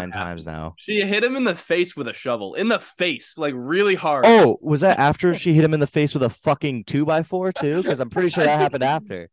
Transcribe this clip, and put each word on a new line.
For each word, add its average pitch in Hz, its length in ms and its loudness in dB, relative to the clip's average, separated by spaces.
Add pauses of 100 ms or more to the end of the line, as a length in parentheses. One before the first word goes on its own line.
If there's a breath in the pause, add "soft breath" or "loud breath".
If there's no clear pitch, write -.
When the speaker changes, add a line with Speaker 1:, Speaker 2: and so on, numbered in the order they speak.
(120)
Speaker 1:
happened. - 20 -14
Speaker 2:
times 87 320 -10
now. 80 320 -10
Speaker 1:
She 208 240 -6
hit 208 220 -2
him 262 120 -2
in 262 80 -4
the 202 120 0
face 175 400 -4
with 139 120 -8
a 113 60 -8
shovel. 107 420 -6
In 196 120 -2
the 226 120 0
face, - 580 -8
like, 147 180 -4
really 175 380 0
hard. 151 340 0
Speaker 2:
Oh, 226 340 8
was 147 200 0
that 185 160 4
after 156 360 2
Speaker 1:
<laughs> - 20 -6
Speaker 2:
she 165 180 0
hit 156 100 6
him 156 120 2
in 151 40 0
the 143 80 0
face 147 280 0
with 135 80 -2
a 117 80 2
fucking 139 540 -2
two-by-four 160 680 -2
too? 156 300 -2
'Cause 165 160 -2
I'm 123 100 -6
pretty 180 200 0
sure 170 120 0
Speaker 1:
<laughs> - 20 4
I 151 40 6
Speaker 2:
that 147 60 4
Speaker 1:
think 151 100 2
Speaker 2:
happened 139 200 -2
after. 135 500 -4